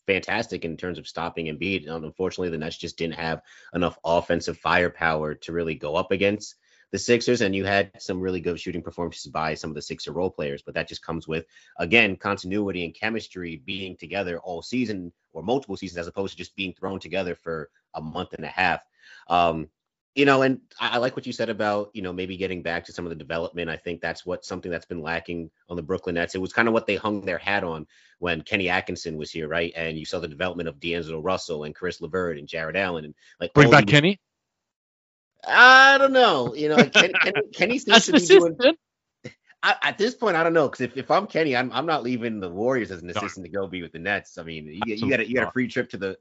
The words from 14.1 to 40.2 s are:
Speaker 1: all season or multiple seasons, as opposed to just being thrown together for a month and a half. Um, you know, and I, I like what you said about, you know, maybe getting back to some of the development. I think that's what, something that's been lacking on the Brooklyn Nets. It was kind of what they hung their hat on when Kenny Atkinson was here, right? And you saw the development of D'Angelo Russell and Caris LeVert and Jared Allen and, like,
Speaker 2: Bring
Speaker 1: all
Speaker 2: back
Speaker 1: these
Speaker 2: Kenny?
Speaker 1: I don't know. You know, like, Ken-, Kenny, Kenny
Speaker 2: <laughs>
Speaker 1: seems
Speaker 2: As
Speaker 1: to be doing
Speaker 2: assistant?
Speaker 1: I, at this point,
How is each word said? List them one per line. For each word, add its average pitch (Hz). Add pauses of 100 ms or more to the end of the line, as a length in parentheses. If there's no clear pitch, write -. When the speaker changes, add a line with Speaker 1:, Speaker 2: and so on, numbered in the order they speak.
Speaker 1:
all 87
season 107 (220)
or 82
multiple 113
seasons, 90
as 85
opposed 98
to -
just 90
being 95
thrown 92
together 87
for 80 (240)
a 82
month 80
and 78
a -
half. 87 (480)
Um, 85 (480)
you 139
know, 135
and 131 (180)
I, 117
I 120
like 123
what 127
you 120
said 113
about, 104
you 107
know, 90
maybe 92
getting 90
back 85
to -
some 87
of 85
the 78
development. 82
I 78
think 85
that's 82
what, 90
something 90
that's 82
been 85
lacking 82 (160)
on 87
the 85
Brooklyn 87
Nets. 85
It 92
was 92
kind 117
of 110
what 113
they 101
hung 104
their 92
hat 101
on 80 (340)
when 85
Kenny 98
Atkinson 87
was 76
here, 80
right? 85
And 80
you 78
saw 90
the 82
development 85
of 71
D'Angelo 82
Russell 82
and 76
Caris 90
LeVert 85
and 73
Jared 80
Allen 87
and, 76 (280)
like, -
Speaker 2:
Bring 147
Speaker 1:
all -
Speaker 2:
back 135
Speaker 1:
these -
Speaker 2:
Kenny? 156 (1300)
Speaker 1:
I 262
don't 269
know. 160
You 151
know, 151
like, 139
Ken-, 185
Kenny, 165 (120)
Kenny 214
Speaker 2:
<laughs> -
Speaker 1:
seems 220
Speaker 2:
As 202
Speaker 1:
to 190
be 233
doing 170
Speaker 2:
assistant? 285 (840)
Speaker 1:
I, 196
at 143
this 247
point, 202